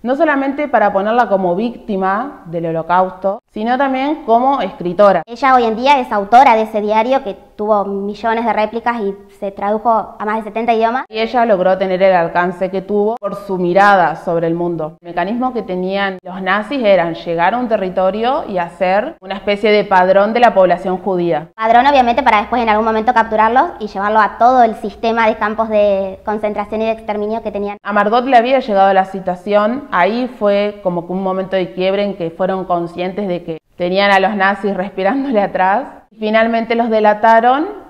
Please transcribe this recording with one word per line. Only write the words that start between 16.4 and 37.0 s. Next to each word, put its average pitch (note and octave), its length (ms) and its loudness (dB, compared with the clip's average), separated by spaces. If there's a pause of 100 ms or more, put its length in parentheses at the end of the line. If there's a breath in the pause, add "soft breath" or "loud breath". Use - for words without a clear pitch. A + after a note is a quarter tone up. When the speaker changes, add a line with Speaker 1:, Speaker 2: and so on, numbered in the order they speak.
Speaker 1:
nazis G#3+ 420 -2
eran F3 300 4
llegar E3+ 400 0
a A#3+ 60 -2
un B3 100 -4
territorio G3+ 800 -2
y F#3+ 80 -6
hacer F#3 640 -2
una F#3+ 140 -10
especie G#3 380 0
de G#3 120 4
padrón G3 480 4
de A#3 80 2
la A#3 140 4
población F3+ 440 2
judía. E3+ 560 -2
Speaker 2:
Padrón, A3+ 320 4
obviamente, B3+ 360 2
para A3+ 160 4
después A#3 240 -2
en A3 80 0
algún G#3+ 160 2
momento A3 260 0
capturarlos A3 680 2
y G#3 100 -10
llevarlo G#3 320 0
a G3+ 180 0
todo B3 240 4
el A3 140 2
sistema A3+ 500 -2
de A3 100 0
campos A3 320 -4
de G3+ 560 0
concentración G#3 560 -6
y A3 60 -2
de A3+ 60 -2
exterminio G#3+ 500 -6
que G#3+ 100 -8
tenían. G3+ 300 -6
Speaker 1:
A G3+ 100 -8
Margot G#3 320 2
le B3+ 140 4
había B3+ 220 2
llegado G3 340 2
la F#3+ 100 4
citación, G3+ 840 -2
ahí A3+ 480 0
fue G#3 440 0
como F3 240 -4
que F3+ 60 -8
un F#3+ 100 -4
momento F#3 340 -4
de F3+ 180 -4
quiebre F#3+ 300 -2
en G3 120 -6
que E3 140 -6
fueron F#3+ 340 -4
conscientes F3+ 640 -4
de F3 160 -6
que D#3+ 160 -10 (160)
tenían F#3 340 0
a G3 80 6
los F#3+ 160 0
nazis G3 400 0
respirándole G3+ 680 -2
atrás. F#3 420 0 (340)
Finalmente A3+ 560 0
los A#3 160 0
delataron A3+ 800 4 (220)